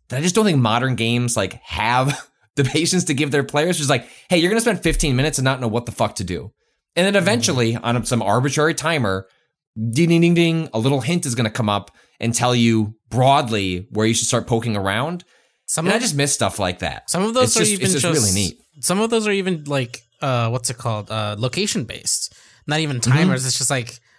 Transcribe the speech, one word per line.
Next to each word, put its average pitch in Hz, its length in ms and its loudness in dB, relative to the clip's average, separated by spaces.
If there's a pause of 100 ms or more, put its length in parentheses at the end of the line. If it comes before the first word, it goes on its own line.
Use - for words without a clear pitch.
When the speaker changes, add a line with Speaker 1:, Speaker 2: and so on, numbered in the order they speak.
Speaker 1:
that 127 100 -6
I - 40 -2
just 180 120 0
don't 220 100 4
think 170 140 4
modern 120 380 2
games, 120 400 0
like, 98 180 -2 (100)
have 123 640 -2 (120)
<laughs> - 140 -12
the 139 80 2
patience 165 400 0
to 160 100 -2
give 143 180 0
their 143 100 2
players. 160 360 0
Just 143 120 -2
like, 127 180 -2 (200)
"Hey, 185 100 4
you're 170 120 4
gonna 226 100 2
spend 226 220 0
fifteen 151 340 2
minutes 143 220 0
and 131 60 -2
not 131 160 0
know 123 80 -4
what 117 180 -2
the 110 60 -8
fuck 107 240 -2
to 104 80 -6
do." 87 280 -8 (420)
And 175 120 2
then 202 100 2
eventually, 180 560 2
Speaker 2:
Mm-hmm. 117 120 -6
Speaker 1:
on 120 200 0
some 120 180 0
arbitrary 135 520 2
timer, 120 520 -2 (640)
ding, 160 200 2
ding, 170 100 6
ding, 170 140 4
ding, 165 380 2
a 110 60 -2
little 131 220 2
hint 170 260 -2
is 120 80 -4
gonna 110 160 0
come 110 180 -2
up 101 220 -2 (300)
and 117 120 -2
tell 123 220 2
you 113 400 2 (160)
broadly 110 800 2
where 107 160 0
you 117 80 4
should 117 140 -2
start 113 180 0
poking 117 300 -2
around. 117 480 -2 (420)
Speaker 3:
Some 165 200 -2
Speaker 1:
And 190 80 2
I - 20 2
Speaker 3:
of 240 60 0
Speaker 1:
just 190 120 -2
miss 143 180 0
stuff 104 280 -2
like 92 200 -2
that. - 300 -8
Speaker 3:
some 180 140 0
of 226 100 -2
those 254 140 4
Speaker 1:
It's - 80 0
Speaker 3:
are 220 40 2
Speaker 1:
just, 214 120 2
Speaker 3:
even 190 140 -4
Speaker 1:
it's 185 80 0
just 143 100 0
Speaker 3:
just 160 100 0
Speaker 1:
really 107 200 2
neat. 98 260 -2 (200)
Speaker 3:
Some 185 200 0
of 226 80 0
those 226 180 0
are 208 60 0
even, 185 320 -2
like, 135 380 -4 (180)
uh, 120 300 0
what's 120 180 -4
it - 80 -6
called? 107 340 -6
Uh, 107 280 -4
location 170 460 -2
based. - 500 -6 (320)
Not 151 140 -2
even 143 200 -2
Speaker 1:
Mm-hmm. 113 120 0
Speaker 3:
timers. 151 340 2
It's 123 100 -2
just - 140 -2
like, 123 280 -6 (200)